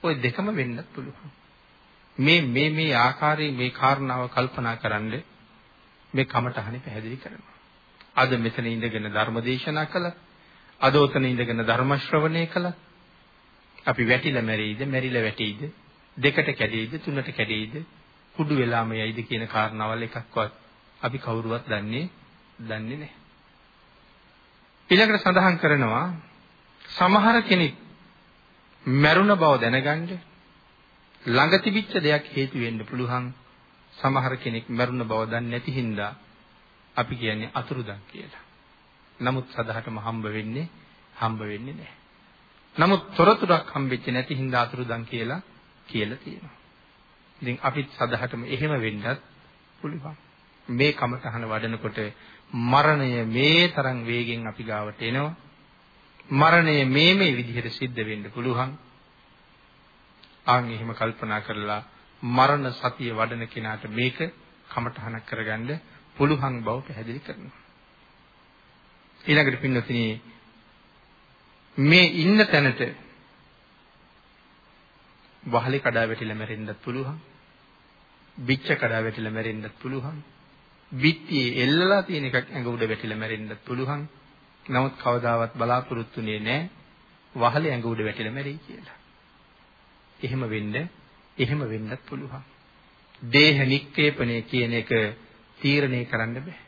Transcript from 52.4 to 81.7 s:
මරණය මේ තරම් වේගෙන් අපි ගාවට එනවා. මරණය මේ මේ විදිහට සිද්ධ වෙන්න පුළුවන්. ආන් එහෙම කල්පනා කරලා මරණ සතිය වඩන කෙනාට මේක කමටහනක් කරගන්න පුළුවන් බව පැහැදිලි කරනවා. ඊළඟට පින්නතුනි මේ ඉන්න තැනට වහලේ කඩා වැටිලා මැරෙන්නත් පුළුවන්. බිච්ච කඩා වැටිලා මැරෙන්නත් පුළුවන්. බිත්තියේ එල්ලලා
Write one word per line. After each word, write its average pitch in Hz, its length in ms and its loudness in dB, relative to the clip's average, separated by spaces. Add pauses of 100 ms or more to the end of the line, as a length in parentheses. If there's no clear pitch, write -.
මරණය 135 600 4
මේ 151 440 6
තරම් 131 320 -2
වේගෙන් 117 460 -4
අපි 110 160 -10
ගාවට 107 380 -6
එනවා. 139 340 -2 (920)
මරණය 156 560 6
මේ 147 300 6
මේ 185 220 4
විදිහට 120 360 -4
සිද්ධ 123 280 -6
වෙන්න 107 280 -6
පුළුවන්. 123 440 -2 (1700)
ආන් 123 240 4
එහෙම 113 240 -6
කල්පනා 110 500 -4
කරලා 104 400 -6 (420)
මරණ 131 480 4
සතිය 120 400 -6
වඩන 113 340 -2
කෙනාට 110 440 -10
මේක 120 280 -2 (500)
කමටහනක් 117 580 -8
කරගන්න 110 440 -6 (460)
පුළුවන් 139 440 2
බව 110 220 -2
පැහැදිලි 117 380 -10
කරනවා. - 400 -16 (1600)
ඊළඟට 143 400 4
පින්නතුනි 123 440 0 (1700)
මේ 165 280 8 (100)
ඉන්න 185 280 6
තැනට 143 380 4 (2500)
වහලේ 123 360 0
කඩා 113 280 2
වැටිලා 110 280 -6
මැරෙන්නත් 107 440 -8
පුළුවන්. 131 380 -8 (1200)
බිච්ච 131 340 -2
කඩා 113 320 0
වැටිලා 110 280 -6
මැරෙන්නත් 110 460 -6
පුළුවන්. 135 420 -8 (720)
බිත්තියේ 131 680 0
එල්ලලා 180 440 4